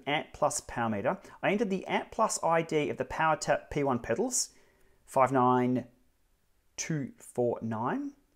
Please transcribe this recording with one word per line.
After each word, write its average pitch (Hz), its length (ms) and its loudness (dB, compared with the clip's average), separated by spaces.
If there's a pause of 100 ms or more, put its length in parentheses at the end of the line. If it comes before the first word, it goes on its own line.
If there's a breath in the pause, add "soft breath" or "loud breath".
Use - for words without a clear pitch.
Ant 147 260 -2
Plus - 280 0
power 117 280 -4
meter. 113 300 -2 (240 loud breath)
I 143 80 2
entered 202 200 0
the 190 160 -4
Ant - 260 -4
Plus - 300 0
I 165 200 2
D 151 260 0
of 131 100 -4
the 123 60 -4
PowerTap 156 640 0
P 147 120 -2
one 131 160 2
pedals, 208 520 -2 (540 soft breath)
five 131 280 2
nine 127 520 4 (920)
two 147 420 -4
four - 420 -2
nine. 131 520 -4 (240)